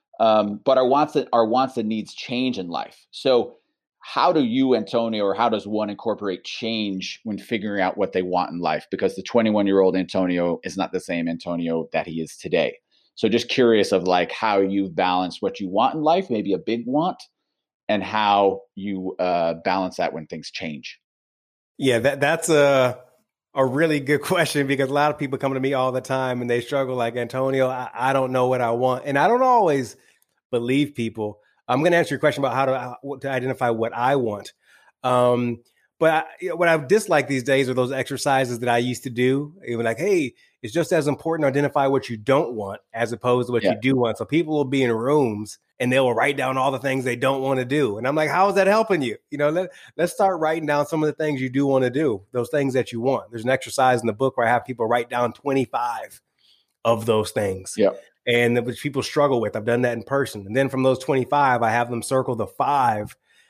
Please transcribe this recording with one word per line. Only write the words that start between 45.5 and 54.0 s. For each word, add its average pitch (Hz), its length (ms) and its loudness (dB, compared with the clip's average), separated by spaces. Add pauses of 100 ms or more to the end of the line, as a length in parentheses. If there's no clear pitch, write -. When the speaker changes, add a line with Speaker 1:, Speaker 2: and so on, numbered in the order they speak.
Speaker 2:
and 127 100 0
they 131 100 4
will 127 120 2
write 113 240 0
down 131 220 -2
all 135 120 2
the 131 80 -2
things 135 260 -2
they 123 120 -2
don't 131 240 0
wanna 131 240 0
do. 123 320 0
And 117 100 -4
I'm 139 80 0
like, 156 140 2
"How 180 220 2
is 185 60 0
that 190 100 4
helping 208 340 2
you?" 113 160 -2 (140)
You 139 80 -8
know, 147 100 2
let, 175 220 -2 (260)
let's 175 160 0
start 190 280 0
writing 160 260 -2
down 147 200 2
some 156 160 -2
of 151 40 2
the 147 80 0
things 151 260 -2
you 131 80 -4
do 139 180 0
wanna 131 240 4
do, 120 420 -2
those 120 180 -2
things 139 240 0
that 123 180 -2
you 117 80 -6
want. 120 300 -2
There's 113 140 -10
an 123 60 0
exercise 127 520 2